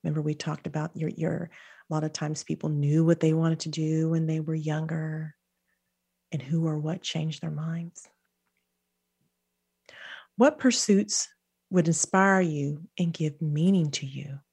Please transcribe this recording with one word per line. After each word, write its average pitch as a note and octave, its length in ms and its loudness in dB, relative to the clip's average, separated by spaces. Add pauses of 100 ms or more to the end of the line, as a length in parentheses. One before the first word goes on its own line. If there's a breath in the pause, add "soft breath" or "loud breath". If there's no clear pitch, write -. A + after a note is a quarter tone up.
Remember, D#3 180 -2
we D3+ 120 -2
talked D3+ 340 -6
about D#3 280 -4
your, D#3+ 140 -4
your, D#3+ 420 -4 (380 loud breath)
a D#3 40 -4
lot D#3 100 -2
of D#3 80 -4
times D3+ 320 -6
people D#3 260 -4
knew D3+ 360 2
what E3 160 4
they D#3+ 120 4
wanted D#3+ 280 2
to D#3+ 80 -6
do D#3+ 400 0
when E3 160 0
they D#3+ 160 -2
were D#3+ 140 -4
younger, D#3 800 -4 (960)
and D3 100 -4
who D#3+ 260 0
or D3+ 100 -2
what D#3 240 -4
changed D#3+ 400 -4
their E3 100 -6
minds. E3 560 -8 (2250 loud breath)
What D4 240 6
pursuits - 680 2 (440)
would F3 160 4
inspire F#3+ 540 4
you D3 460 -2 (120)
and E3+ 120 2
give D#3 300 -4
meaning D#3+ 500 2
to C#3 140 -6
you? C#3 340 -10 (140)